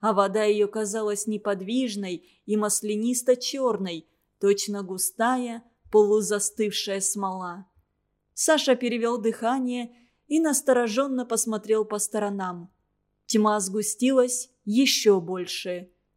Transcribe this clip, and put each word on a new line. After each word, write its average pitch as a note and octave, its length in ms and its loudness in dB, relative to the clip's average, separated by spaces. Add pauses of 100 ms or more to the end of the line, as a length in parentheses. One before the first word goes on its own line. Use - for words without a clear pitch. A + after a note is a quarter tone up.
а G#3+ 120 0
вода G3 320 2
ее G#3 240 2
казалась G#3 580 -4
неподвижной G3+ 1000 -4 (220)
и G#3 100 0
маслянисто-черной, G#3+ 1500 0 (340)
точно G3+ 420 0
густая, A3+ 800 -2 (280)
полузастывшая G#3 1120 2
смола. F#3+ 680 -6 (680)
Саша D4 400 4
перевел A#3+ 440 -2
дыхание A#3+ 760 -2 (320)
и D#4 140 2
настороженно B3+ 840 2
посмотрел A3 600 0
по G#3+ 140 -6
сторонам. G3 720 -4 (560)
Тьма G#3+ 340 4
сгустилась B3 880 0 (140)
еще G#3+ 560 4
больше. F3+ 680 -8 (260)